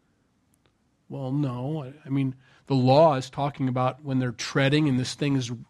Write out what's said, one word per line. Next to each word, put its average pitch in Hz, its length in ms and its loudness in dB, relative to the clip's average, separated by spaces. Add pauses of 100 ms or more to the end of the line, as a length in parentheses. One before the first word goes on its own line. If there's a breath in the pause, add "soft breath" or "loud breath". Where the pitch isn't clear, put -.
(1080)
Well, 135 240 -8
no. 139 520 -4
I, 131 100 -16 (100)
I 143 60 -12
mean, 135 240 -2 (320 soft breath)
the 139 80 0
law 135 400 6
is 131 160 -4
talking 139 380 -4
about 127 340 -2
when 135 160 -4
they're 123 140 -2
treading 147 560 0
and 127 100 0
this 127 160 -4
thing 143 220 -2
is, 123 140 -4 (200)